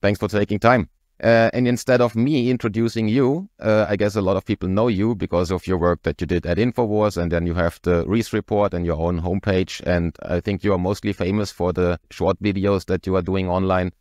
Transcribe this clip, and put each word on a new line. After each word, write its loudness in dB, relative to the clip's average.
Thanks 2
for -2
taking 0
time. 4
Uh, 6
and 0
instead 2
of 2
me 2
introducing -2
you, 0
uh, 2
I 0
guess 0
a 0
lot 0
of -4
people -4
know 2
you 0
because -2
of -4
your -2
work 0
that -4
you -4
did -2
at -2
Infowars, 0
and -2
then 0
you -2
have -2
the 2
Rees -2
report 0
and -2
your -2
own -2
homepage, -2
and 0
I -4
think -4
you 2
are 2
mostly -2
famous -2
for -2
the 0
short -2
videos 0
that -2
you 0
are 2
doing -2
online 0